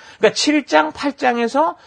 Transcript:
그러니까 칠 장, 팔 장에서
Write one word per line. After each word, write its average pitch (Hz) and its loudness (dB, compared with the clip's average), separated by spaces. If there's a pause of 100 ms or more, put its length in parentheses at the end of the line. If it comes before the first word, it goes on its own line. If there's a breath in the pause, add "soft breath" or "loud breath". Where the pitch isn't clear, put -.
(180 loud breath)
그러니까 214 2
칠 294 0
장, 302 2
팔 - -6
장에서 254 0